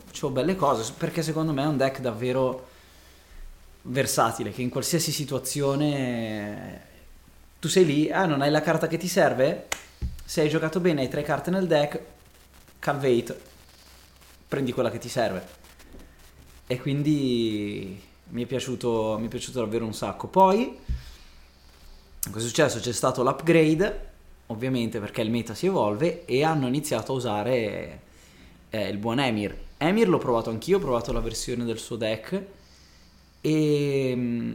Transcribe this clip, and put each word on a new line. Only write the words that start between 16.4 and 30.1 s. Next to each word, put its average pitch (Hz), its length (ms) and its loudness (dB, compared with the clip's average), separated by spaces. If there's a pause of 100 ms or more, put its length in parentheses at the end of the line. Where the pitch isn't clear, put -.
E 127 120 -2
quindi 117 1200 0 (300)
mi 120 140 -4
è - 20 -4
piaciuto, 117 720 -2
mi 113 60 -4
è 110 40 -6
piaciuto 123 300 -6
davvero 113 260 -2
un 107 80 -4
sacco. - 340 -6
Poi, 190 500 4 (1500)
cosa 101 140 -8
è - 20 -4
successo? 123 320 2
C'è 120 140 -4
stato 131 300 0
l'upgrade, 160 840 4 (400)
ovviamente 117 520 -2
perché 104 220 -4
il 110 100 0
meta 113 240 -2
si 170 100 -4
evolve, 151 600 0
e 131 180 2
hanno 156 240 2
iniziato 127 460 0
a - 20 0
usare, 104 840 -2 (680)
eh, 104 180 -4
il 101 100 -4
buon 113 220 0
Emir. 107 380 0 (200)
Emir 202 300 4
l'ho 165 120 4